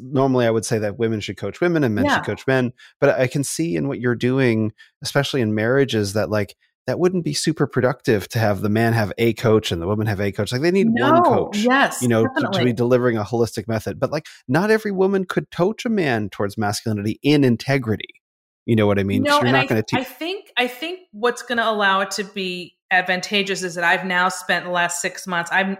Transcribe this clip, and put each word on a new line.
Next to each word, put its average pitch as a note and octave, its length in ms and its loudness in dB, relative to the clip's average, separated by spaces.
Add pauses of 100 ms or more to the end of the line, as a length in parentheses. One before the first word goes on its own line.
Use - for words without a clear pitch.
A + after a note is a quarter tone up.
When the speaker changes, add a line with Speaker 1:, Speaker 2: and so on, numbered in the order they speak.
Speaker 1:
normally C3 440 2
I A2+ 40 4
would A2+ 160 0
say A2+ 140 0
that G#2 180 -4
women A2+ 220 0
should G2+ 180 -8
coach G2+ 220 -8
women E3+ 240 2
and A2 100 0
men G#2 140 0
should - 20 2
Speaker 2:
Yeah. G3 140 0
Speaker 1:
coach G#2 220 -6
men, C3 260 2 (280)
but C#3 180 4
I B2+ 100 2
can C#3+ 160 -4
see E3+ 320 -4
in D3 120 -2
what A2 120 -6
you're B2 160 0
doing, A#2+ 560 2 (280)
especially C#3 400 -2
in G#2+ 140 0
marriages, A2+ 580 0
that, G2+ 160 -2
like, G#2 260 -2 (320)
that B2+ 120 -2
wouldn't F3+ 260 0
be D3+ 80 -4
super D3+ 340 -2
productive A#2+ 640 0
to - 100 -4
have G#2 220 0
the G#2 80 -2
man A2+ 240 2
have A2 240 0
a A#2 160 2
coach G#2+ 400 2
and F2 80 -2
the E2 60 -4
woman G#2+ 200 -2
have G2+ 140 -2
a G2+ 120 -2
coach. G#2 200 -4
Like, B2 80 -4
they E3+ 100 2
need G3 200 4
one C4+ 320 4
Speaker 2:
No, - 0 -
Speaker 1:
coach, G#3 400 0
Speaker 2:
yes, B3 400 2
Speaker 1:
you B2+ 60 2
know, A2+ 180 4 (100)
to, D4+ 120 -2
to F#3+ 120 -2
be B2 120 2
Speaker 2:
definitely. - 20 -
Speaker 1:
delivering A#2+ 420 2
a G#2 80 0
holistic A#2 440 -2
method. G#2+ 300 -4
But, B2 140 -2
like, D#3 140 -6 (220)
not E3+ 220 2
every G#3+ 220 0
woman F#3+ 320 2
could - 260 -4
coach G3 360 -2
a - 20 -2
man C#3 400 0
towards G2+ 300 -6
masculinity G#2 640 -2
in D3 200 4
integrity. A#2+ 680 0 (580)
You A#2 100 2
know G#2+ 100 6
what G2+ 120 4
I G2 40 2
mean? G2 220 0
'Cause C#4+ 100 4
Speaker 2:
No, D4 60 4
Speaker 1:
you're - 80 2
Speaker 2:
and C4 80 4
Speaker 1:
not C4+ 80 2
Speaker 2:
I, - 40 -6
Speaker 1:
gonna A3+ 140 2
te- - 160 -2
Speaker 2:
I C4 60 -4
think, F4+ 520 -10
I B3 100 0
think E4 340 -10 (120)
what's A#3+ 300 -2
gonna A#3 220 -2
allow G3+ 360 2
it G3 120 -4
to G#3 120 -6
be F3+ 520 -10 (140)
advantageous F#3 720 0
is F3 140 -6
that F3 80 -2
I've F3+ 220 2
now F3+ 240 2
spent F3+ 340 -4
the F3+ 60 -8
last F3 320 0
six - 240 -6
months, F3 260 -4
I'm, G3 280 0